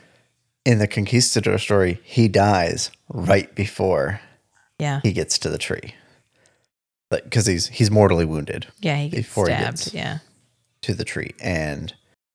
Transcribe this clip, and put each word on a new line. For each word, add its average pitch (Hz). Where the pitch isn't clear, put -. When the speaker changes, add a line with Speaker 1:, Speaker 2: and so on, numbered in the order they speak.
Speaker 1:
In 117
the 104
conquistador 104
story, 92
he 113
dies 98
right 95
before 95
Speaker 2:
Yeah. 143
Speaker 1:
he 104
gets 92
to -
the 78
tree. -
But -
'cause 104
he's, 87
he's 107
mortally 92
wounded 76
Speaker 2:
Yeah, 147
he 147
gets 170
Speaker 1:
before 95
he -
Speaker 2:
stabbed, -
Speaker 1:
gets -
Speaker 2:
yeah. -
Speaker 1:
to 104
the 90
tree. -
And, 78